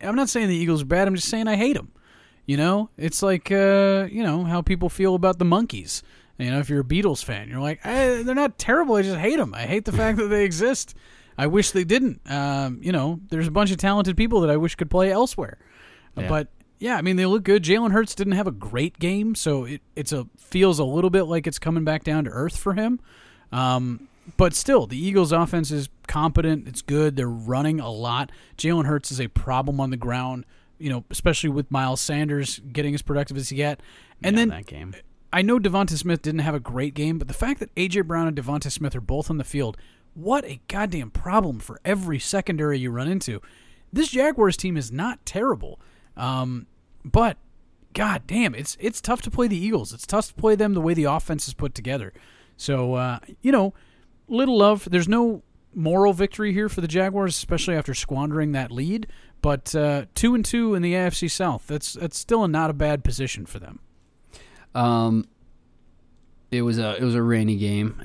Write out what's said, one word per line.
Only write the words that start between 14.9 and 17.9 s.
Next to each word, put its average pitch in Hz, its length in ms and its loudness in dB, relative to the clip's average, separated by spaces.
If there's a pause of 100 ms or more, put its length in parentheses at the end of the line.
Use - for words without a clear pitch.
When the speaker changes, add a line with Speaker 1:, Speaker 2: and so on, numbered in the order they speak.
Speaker 1:
elsewhere. 196 460 -2 (600)
Speaker 2:
Yeah. 92 100 -4
Speaker 1:
But, 151 200 0 (320)
yeah, 240 180 -2
I 151 40 -2
mean, 185 140 2
they 185 100 2
look 196 180 2
good. 196 200 6
Jalen 208 280 2